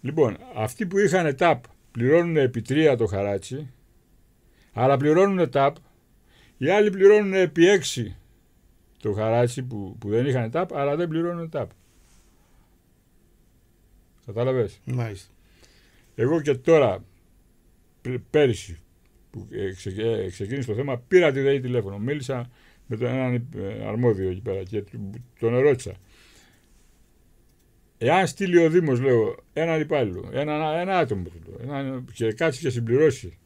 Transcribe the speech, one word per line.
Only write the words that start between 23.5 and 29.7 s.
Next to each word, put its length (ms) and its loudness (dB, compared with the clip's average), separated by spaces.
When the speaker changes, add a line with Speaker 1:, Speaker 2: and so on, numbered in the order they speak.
Speaker 1:
ε, 320 -10
αρμόδιο 420 0
εκεί 120 -6
πέρα 220 -6
και 180 -6
του-, 300 -12
τον 140 0
ερώτησα. 400 2
"Εάν 300 2
στείλει 380 0
ο 40 4
Δήμος", 300 2
λέω, 360 2
"έναν 280 -2